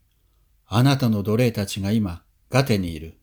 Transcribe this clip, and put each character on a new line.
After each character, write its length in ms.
あ 160
な 160
た 100
の 140
奴 140
隷 160
た 140
ち 140
が 120
今、 320
ガ 140
テ 140
に 160
い 60
る 220